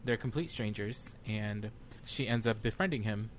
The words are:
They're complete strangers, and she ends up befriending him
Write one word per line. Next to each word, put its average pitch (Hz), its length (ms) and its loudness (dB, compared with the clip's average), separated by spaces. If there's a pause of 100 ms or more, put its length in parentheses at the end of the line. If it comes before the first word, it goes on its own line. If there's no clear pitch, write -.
They're 120 120 4
complete 147 340 -2
strangers, 107 640 -2 (120)
and 107 440 0 (340)
she - 220 -2
ends 117 200 4
up 113 160 4
befriending 135 420 2
him 110 340 0